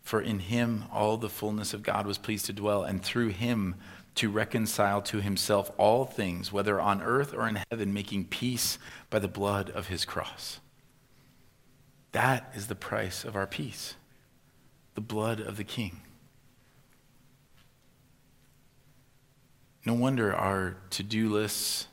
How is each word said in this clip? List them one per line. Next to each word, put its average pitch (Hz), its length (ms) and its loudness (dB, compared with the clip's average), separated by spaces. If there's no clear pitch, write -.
"For 107 180 0
in 104 180 -2
him 113 520 0
all 107 260 2
the 110 120 -4
fullness 107 440 -4
of 104 100 -8
God 104 240 2
was 98 100 -2
pleased - 280 -2
to 104 80 -4
dwell, 101 300 2
and 90 200 -2
through 120 260 2
him 101 460 0
to 110 140 2
reconcile 107 720 2
to 104 200 -2
himself 101 560 2
all 117 280 8
things, 95 460 -4
whether 101 280 2
on 98 220 4
earth 135 320 2
or 117 140 -2
in 104 220 -2
heaven, 104 240 -2
making 98 320 -2
peace - 540 -2
by 107 100 2
the 98 80 0
blood 98 440 0
of - 160 -6
his 90 180 -2
cross." - 540 -8
That 123 420 2
is 104 120 -8
the 101 80 -4
price 104 500 -4
of 101 100 -8
our 98 120 0
peace, - 480 -8
the 107 60 -6
blood 110 380 -2
of 104 180 -8
the 104 60 -6
King. 98 380 -6
No 113 80 4
wonder 120 420 4
our 95 420 2
to-do 110 400 0
lists - 640 0